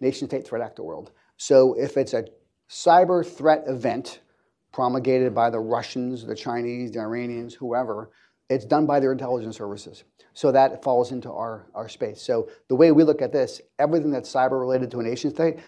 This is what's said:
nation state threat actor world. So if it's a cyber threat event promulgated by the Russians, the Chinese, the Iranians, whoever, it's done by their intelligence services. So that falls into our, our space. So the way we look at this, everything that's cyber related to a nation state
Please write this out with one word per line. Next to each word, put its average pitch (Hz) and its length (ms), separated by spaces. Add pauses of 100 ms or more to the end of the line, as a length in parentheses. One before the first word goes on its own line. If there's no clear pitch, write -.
nation 135 280
state - 180
threat 117 160
actor - 220
world. 78 260 (260)
So 131 380
if 139 220
it's 135 180
a 113 120 (420)
cyber 175 580
threat 151 400
event 127 540 (500)
promulgated 127 640
by 117 160
the 113 80
Russians, 117 680
the 113 100
Chinese, 120 560
the 117 80
Iranians, 117 540
whoever, 117 560 (400)
it's 127 140
done 151 200
by 143 140
their 135 140
intelligence 123 440
services. 104 460 (300)
So - 180
that 135 320
falls 123 300
into 123 180
our, 110 420
our 110 160
space. - 320
So 113 280 (200)
the 131 60
way 160 160
we 156 140
look 151 180
at 120 100
this, 135 280 (180)
everything 151 320
that's 131 220
cyber 131 260
related 127 320
to 123 100
a - 40
nation 123 260
state 160 380